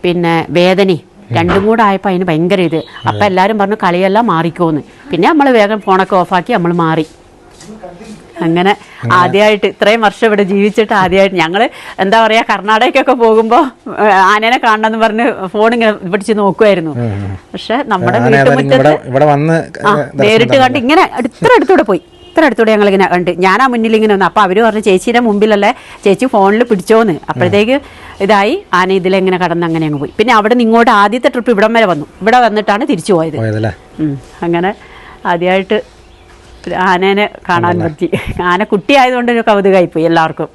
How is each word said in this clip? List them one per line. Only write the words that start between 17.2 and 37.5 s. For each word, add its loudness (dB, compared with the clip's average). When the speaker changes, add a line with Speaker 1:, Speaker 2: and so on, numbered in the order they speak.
Speaker 2:
ഉം. -10
Speaker 1:
പക്ഷെ -6
നമ്മുടെ -2
Speaker 2:
ആന 0
ഏതായാലും 2
Speaker 1:
വീട്ടുമുറ്റത്ത് 0
Speaker 2:
ഇവിടെ, 2
ഇവിടെ 2
വന്ന്, 2
Speaker 1:
ആ, 2
Speaker 2:
ഏ, 0
ദർശനം -2
Speaker 1:
നേരിട്ട് 2
കണ്ട് 4
Speaker 2:
നടത്തി. 0
Speaker 1:
ഇങ്ങനെ 2
അടുത്ത -6
അടുത്തൂടെ 2
പോയി, -2
ഇത്ര 0
അടുത്തൂടെ 2
ഞങ്ങൾ 2
ഇങ്ങനെ 2
കണ്ട്. -2
ഞാൻ 2
ആ 2
മുന്നിൽ 0
ഇങ്ങനെ 2
വന്നു. 0
അപ്പൊ 0
അവര് 2
പറഞ്ഞു 0
ചേച്ചിയുടെ 0
മുമ്പിലല്ലേ, 0
ചേച്ചി 0
ഫോണിൽ 2
പിടിച്ചോന്ന്. 0
അപ്പോഴത്തേക്ക് 0
ഇതായി 0
ആന 0
ഇതിലെങ്ങനെ 0
കടന്ന് -2
അങ്ങനെ -2
അങ്ങ് -4
പോയി. -8
പിന്നെ 0
അവിടെ 2
നിന്ന് 2
ഇങ്ങോട്ട് 4
ആദ്യത്തെ 2
ട്രിപ്പ് -2
ഇവിടം 2
വരെ 2
വന്നു. -4
ഇവിടെ 2
വന്നിട്ടാണ് 0
തിരിച്ചു -2
പോയത്. -2
Speaker 2:
പോയതല്ലേ? -4
Speaker 1:
ഉം. -4
അങ്ങനെ -2
ആദ്യമായിട്ട് -2
ആനേനെ 0
കാണാൻ 0